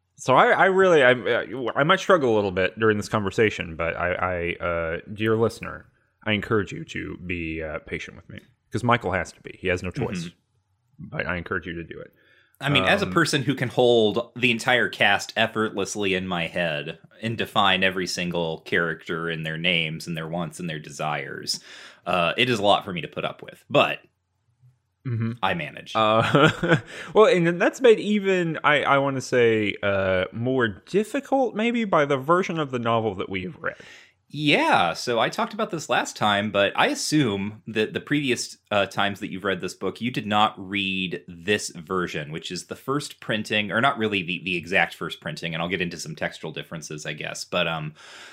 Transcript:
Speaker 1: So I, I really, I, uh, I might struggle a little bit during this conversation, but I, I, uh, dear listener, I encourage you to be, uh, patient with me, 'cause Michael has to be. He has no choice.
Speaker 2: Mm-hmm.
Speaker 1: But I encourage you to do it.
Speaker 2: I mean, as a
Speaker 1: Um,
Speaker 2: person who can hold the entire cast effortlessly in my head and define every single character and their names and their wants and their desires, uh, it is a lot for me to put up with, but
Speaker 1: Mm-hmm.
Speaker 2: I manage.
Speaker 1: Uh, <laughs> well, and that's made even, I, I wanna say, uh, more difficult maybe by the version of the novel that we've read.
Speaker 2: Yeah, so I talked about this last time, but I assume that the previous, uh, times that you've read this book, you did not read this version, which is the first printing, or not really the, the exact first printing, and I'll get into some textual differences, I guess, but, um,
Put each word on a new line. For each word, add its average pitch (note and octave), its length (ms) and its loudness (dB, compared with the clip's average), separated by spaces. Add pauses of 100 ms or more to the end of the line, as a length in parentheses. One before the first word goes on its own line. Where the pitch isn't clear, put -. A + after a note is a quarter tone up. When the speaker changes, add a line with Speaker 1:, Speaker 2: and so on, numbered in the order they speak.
(180)
Speaker 1:
So C3 160 2
I, F#3+ 140 8
I E3 180 4
really, F#3 360 6
I, B2+ 100 8
uh, A2+ 640 -2
I C#3 80 4
might F3+ 160 4
struggle C#3+ 340 4
a - 20 4
little G2+ 140 2
bit F#2 280 0
during A2 180 4
this G2+ 120 -6
conversation, G2 680 0
but E2 200 -2
I, F2 640 -2
I, - 40 -6
uh, E2+ 360 -2 (120)
dear A2 240 0
listener, G#2+ 500 -2 (380)
I A2 80 -2
encourage G#2 400 0
you D#3+ 140 -10
to F2 320 -10
be, E2 440 -8
uh, D#2 180 -8
patient - 360 -12
with - 140 -20
me, F#2+ 100 -18 (320)
'cause A2+ 100 -4
Michael A#2 300 0
has F2+ 200 -2
to - 100 -20
be. - 180 -16
He F2+ 80 -4
has F2+ 140 0
no F2+ 80 -6
choice. F2+ 340 -6
Speaker 2:
Mm-hmm. - 840 -20
Speaker 1:
But - 160 -6
I F2+ 100 -4
encourage F2 300 -6
you E2+ 80 -8
to E2+ 100 -10
do - 160 -16
it. - 140 -20 (440)
Speaker 2:
I C#3 120 -2
mean, C3 140 4
as G3 180 4
a F#3+ 40 -2
Speaker 1:
Um, F#3 60 -4
Speaker 2:
person D#3 300 2
who C3 120 0
can B2+ 140 -2
hold A2+ 640 4
the B2 160 2
entire A#2 380 2
cast G2+ 480 2
effortlessly G#2 800 0
in F#2 120 -2
my F2 200 -2
head D#2+ 520 -4 (220)
and A2 160 -4
define F#2+ 480 2
every F#2 220 0
single E2+ 540 -4
character E2 680 -2
and D#2+ 160 -6
their D#2+ 140 -6
names E2 480 -4
and E2+ 100 -8
their D#2+ 100 -8
wants E2 320 -8
and F2 120 -8
their D#2 80 -8
desires, D2 840 -8 (460)
uh, F2 320 0
it B2 100 2
is A#2 100 0
a G2+ 40 -6
lot G2 240 4
for G2 80 -8
me F2 80 -8
to - 60 -8
put - 180 -6
up - 160 -10
with, - 260 -20
but D#2+ 320 2 (1080)
Speaker 1:
Mm-hmm. A2+ 260 -4 (100)
Speaker 2:
I G2 120 0
manage. - 400 -10
Speaker 1:
Uh, A2+ 840 4 (180)
<laughs> - 180 -10
well, G#3+ 120 8
and F3 340 4
that's C4+ 200 0
made A#3+ 200 8
even, F#3+ 640 0
I, C#3+ 180 4
I C#3 160 4
wanna C#3 220 0
say, A2+ 640 4
uh, F#2+ 500 2
more B2 340 0
difficult A3 880 -2
maybe A#3 300 0
by E3+ 220 4
the C#3+ 100 2
version E3 420 2
of C#3+ 140 -4
the B2 80 0
novel A2+ 360 2
that F#2+ 120 -6
we've F3+ 280 -6
read. - 200 -8 (520)
Speaker 2:
Yeah, D3 640 4
so A#2 280 0
I C3+ 80 4
talked A3 260 -4
about G#3 160 -4
this D#3+ 180 -8
last - 280 -2
time, G#2 340 2
but G2 240 4
I E3+ 140 4
assume A2 800 0
that G#2+ 240 -2
the - 80 -4
previous, C#3+ 580 -4 (140)
uh, G2+ 140 2
times G2+ 340 -2
that G#2 100 -8
you've F#2 140 -8
read F#2+ 160 -2
this F2+ 120 -6
book, - 280 -6
you A#2+ 100 -4
did B2+ 160 -6
not G#2+ 320 2
read F#2+ 720 -4
this F2 400 -2
version, E2+ 640 -6
which E2 180 -10
is F2 160 -10
the - 80 -10
first - 460 -6
printing, G#2+ 500 -2
or G#2+ 100 0
not C3+ 160 2
really G#2 280 0
the, E2+ 200 -8
the F#2 120 -4
exact E2+ 400 0
first D#2+ 240 -10
printing, E2 340 -8
and E2 80 -4
I'll F2 60 -2
get F#2 120 -2
into E2+ 160 -6
some D#2 200 -10
textual E2+ 340 -8
differences, D#2 560 -12
I D#2 60 -8
guess, D#2+ 320 -10
but, F2 240 0
um, D#2 260 -6 (380)